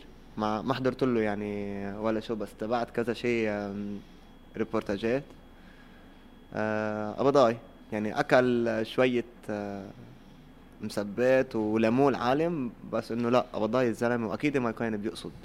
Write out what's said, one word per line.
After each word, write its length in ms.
ما، 260
ما 120
حضرت 300
له 160
يعني 800
ولا 220
شو، 140
بس 140
تبعت 300
كذا 220
شي، 360
آم، 500
ريبورتاجات. 680
آه، 640
أبو 120
ضاي، 260
يعني 280
أكل 680
شوية، 380
آه، 360
مسبات 760
وليمون 580
عالم، 560
بس 200
إنه 180
لا، 240
أبو 120
ضاي 220
الزلمة 400
وأكيد 280
ما 140
كان 260
بيقصد. 340